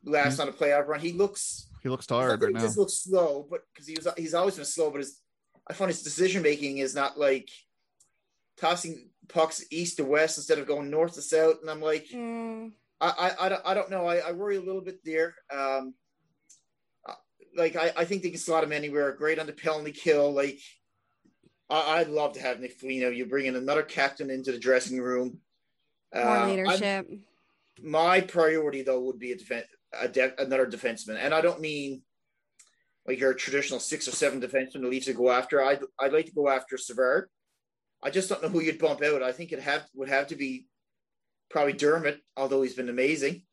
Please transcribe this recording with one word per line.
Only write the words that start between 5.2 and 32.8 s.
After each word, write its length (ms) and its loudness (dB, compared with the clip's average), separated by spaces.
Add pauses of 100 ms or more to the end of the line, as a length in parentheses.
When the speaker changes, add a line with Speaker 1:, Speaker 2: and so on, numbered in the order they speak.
Speaker 1:
I 40 -8
find 160 -2
his 140 -4
decision 400 0
making 360 2
is 160 -2
not, 220 -2
like, 320 2 (1080)
tossing 520 -2 (200)
pucks 420 2
east 260 -4
to 60 0
west 340 2
instead 220 2
of 80 -8
going 220 -2
north 260 0
to 60 -12
south. 400 4
And 80 -10
I'm 120 -8
like, 280 0
Speaker 3:
Mm. 640 -8 (300)
Speaker 1:
I, 80 4 (300)
I, 60 2
I 40 4
don't, 160 -2
I 80 2
don't 160 0
know. 160 -2
I, 120 2
I 160 -2
worry 240 -2
a 40 -4
little 200 -6
bit 240 -14
there. 300 0 (160)
Um, 420 -2 (1160)
uh, 60 -14 (420)
like, 200 0
I, 220 0
I 80 2
think 180 -6
they 60 -2
can 100 -10
slot 240 2
him 100 -2
anywhere. 400 -2
Great 260 -2
on 80 -4
the 60 -12
penalty 380 -4
kill. 420 4
Like, 260 -2 (1080)
I, 300 2
I'd 100 2
love 240 0
to 80 -14
have 180 -2
Nick 140 -10
Foligno. 360 -2
You 160 -4
bring 200 -2
in 100 -2
another 280 0
captain 460 -2
into 220 -4
the 80 -2
dressing 420 2
room. 380 -2 (760)
Speaker 3:
More 100 0
Speaker 1:
Uh, 60 4 (140)
I'm 60 2
Speaker 3:
leadership. 600 0 (720)
Speaker 1:
my 400 4
priority, 640 2
though, 180 0
would 180 -4
be 120 -8
a 60 -6
defen-, 260 -8 (360)
a 80 -2
de-, 340 0
another 260 2
defenseman. 520 -6
And 140 0
I 80 4
don't 200 2
mean, 420 -6 (1040)